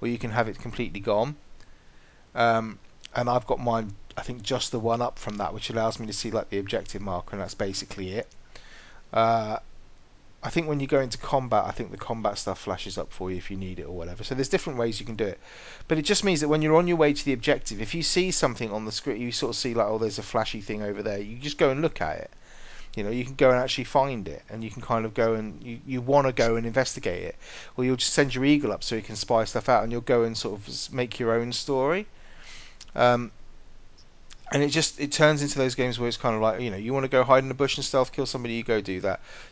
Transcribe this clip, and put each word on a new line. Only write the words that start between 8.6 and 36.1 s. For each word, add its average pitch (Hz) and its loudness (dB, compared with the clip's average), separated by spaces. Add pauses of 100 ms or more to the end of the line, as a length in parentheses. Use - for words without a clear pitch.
Uh, 113 2 (840)
I - -6
think 165 0
when 147 0
you 135 -2
go 139 4
into 123 -4
combat, 120 2
I 98 -4
think 104 -6
the 95 -10
combat 107 -2
stuff 95 -4
flashes 92 -6
up - -6
for 92 -6
you 92 -4
if 90 -6
you 95 -6
need 92 -8
it 87 -8
or 73 -10
whatever. 90 -8
So 131 -4
there's 131 0
different 160 -2
ways 117 0
you 104 -8
can 110 -8
do 110 0
it. 92 -4 (520)
But 160 4
it 156 -2
just 202 2
means 185 4
that 151 2
when 151 4
you're 156 6
on 175 6
your 175 4
way 151 8
to 143 -2
the 139 2
objective, 120 0
if 107 -4
you 165 -2
see 180 2
something 120 0
on 110 -4
the 107 -4
screen, 113 -4
you 120 -4
sort 127 -2
of 113 -4
see, 123 -2
like, 110 4
"Oh, 110 2
there's 107 0
a 107 -6
flashy 113 -2
thing 107 -6
over 101 -4
there." 101 -2
You 104 -8
just 143 -6
go 147 6
and 135 0
look - 0
at 78 -2
it. - -12 (640)
You 107 -4
know, 101 -2
you 123 -2
can 131 -10
go 135 6
and 127 4
actually 131 -2
find 127 0
it, 71 -10
and 113 -10
you 110 -8
can 123 -12
kind 113 0
of 110 -6
go 113 4
and, 107 -4
you, 120 -12
you 131 -4
wanna 135 4
go 117 4
and 117 -2
investigate 104 -2
it. 85 -6 (400)
Or 127 0
you'll 127 4
just - 0
send 139 4
your 131 0
eagle 143 6
up 92 -4
so - -2
it 110 -2
can 107 -10
spy 113 2
stuff 107 -2
out, 117 6
and 110 -2
you'll 120 -2
go 117 4
and 113 0
sort 104 -4
of 101 -14
s-, 123 -8
make 123 -4
your 113 2
own 117 0
story. 143 0 (880)
Um, 120 6 (1200)
and 143 4
it 147 2
just, 151 0
it 143 -4
turns 151 6
into 143 -2
those 131 2
games 123 0
where 120 0
it's 117 -2